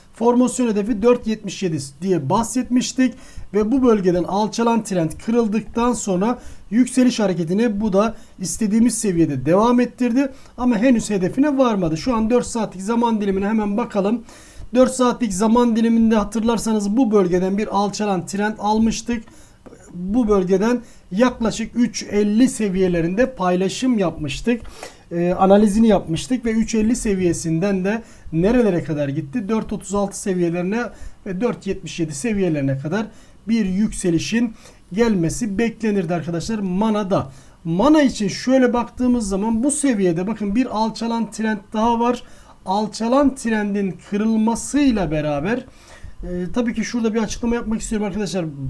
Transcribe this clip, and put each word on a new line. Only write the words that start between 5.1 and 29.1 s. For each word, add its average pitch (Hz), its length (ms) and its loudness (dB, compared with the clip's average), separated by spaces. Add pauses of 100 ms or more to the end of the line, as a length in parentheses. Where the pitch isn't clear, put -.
kırıldıktan 233 640 0
sonra 220 460 -2 (320)
yükseliş 247 500 2
hareketini 196 600 0
bu 220 120 -2
da 220 220 2 (240)
istediğimiz 226 600 2
seviyede 156 480 0
devam 226 340 4
ettirdi. 247 520 0 (260)
Ama 247 200 2
henüz 233 320 2
hedefine 254 480 2
varmadı. 196 380 2
Şu 247 180 -2
an 220 160 0
dört 247 160 2
saatlik 202 360 -6
zaman 220 380 0
dilimine 202 280 -2
hemen 208 280 0
bakalım. 220 480 -2 (500)
Dört 254 180 6
saatlik 240 420 0
zaman 220 420 4
diliminde 226 400 4
hatırlarsanız 214 800 0
bu 240 160 2
bölgeden 190 460 2
bir 214 180 -2
alçalan 202 500 -2
trend 208 320 -2
almıştık. 220 640 0 (720)
Bu 202 340 0
bölgeden 202 520 2 (320)
yaklaşık 226 640 0
üç 226 280 -2
elli 208 460 2
seviyelerinde 185 840 0
paylaşım 190 640 0
yapmıştık. 170 640 -2 (500)
E, 175 260 0
analizini 208 500 6
yapmıştık 180 560 0
ve 233 60 0
üç 220 240 0
elli 220 220 2
seviyesinden 180 880 0
de 220 180 -2 (300)
nerelere 190 520 2
kadar 147 240 -2
gitti? 160 400 -6